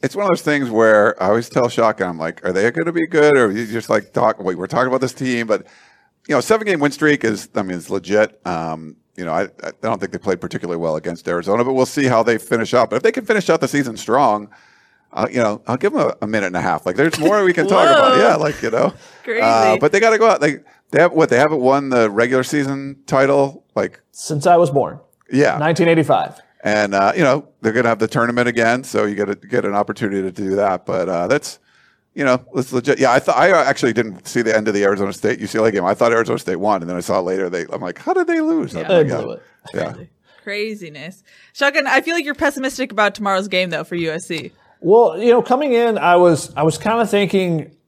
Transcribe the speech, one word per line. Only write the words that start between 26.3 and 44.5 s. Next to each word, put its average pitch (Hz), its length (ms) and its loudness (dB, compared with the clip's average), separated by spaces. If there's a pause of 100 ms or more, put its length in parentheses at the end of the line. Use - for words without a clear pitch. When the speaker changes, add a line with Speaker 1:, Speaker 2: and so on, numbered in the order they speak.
Speaker 1:
And, 104 280 0
uh, 98 220 4
you 180 80 0
know, 139 240 2 (140)
they're 113 100 0
gonna 117 160 2
have 113 120 0
the 110 100 0
tournament 120 400 0
again, 117 340 0
so 107 220 -2
you 104 100 -4
get 101 140 -4
a, 101 60 -4
get 107 280 -4
an 101 100 -2
opportunity 101 480 -2
to 95 100 -6
do 95 260 -4
that. 98 280 -2
But, 92 220 -4
uh, 87 200 -2
that's, 143 320 -2 (540)
you 147 120 -8
know, 127 180 0 (100)
it's 127 200 -6
legit. 123 260 0
Yeah, 123 140 4
I 135 60 4
th-, 151 160 0
I 156 140 4
actually 139 440 2
didn't 110 340 -4
see 117 140 -2
the 110 140 2
end 107 120 2
of 107 60 0
the 101 100 2
Arizona 98 300 0
State 107 260 -4
U 104 80 -8
C 113 100 -4
L 110 80 2
A 113 60 4
game. 95 140 -2
I 98 80 2
thought 117 180 2
Arizona 117 280 0
State 90 180 -6
won, 98 240 0
and 85 80 -10
then 90 80 -6
I 87 40 -6
saw 95 180 -2
later 92 300 -4
they, 85 220 -6
I'm - 100 -8
like, 90 180 -10
"How 359 140 -6
did 359 140 0
they 330 140 -2
lose?" 311 320 -4
Speaker 2:
Yeah. 165 80 -8
Speaker 1:
I'm - 60 -8
Speaker 3:
They 175 160 4 (100)
Speaker 1:
like, - 100 -6
Speaker 3:
blew - 140 -10 (360)
Speaker 1:
yeah. - 180 -6
Speaker 3:
it. - 80 -16
Speaker 1:
Yeah. - 60 -20 (380)
Speaker 2:
Craziness. 202 800 -12 (300)
Shotgun, 277 340 0
I 262 140 2
feel 330 140 -4
like 339 100 -2
you're 294 100 -6
pessimistic 269 560 -4
about 202 240 0
tomorrow's 202 320 -2
game, 185 220 -2
though, 160 140 -6
for 180 120 -10
U 165 160 -2
S 165 160 -8
C. 160 240 -8 (280)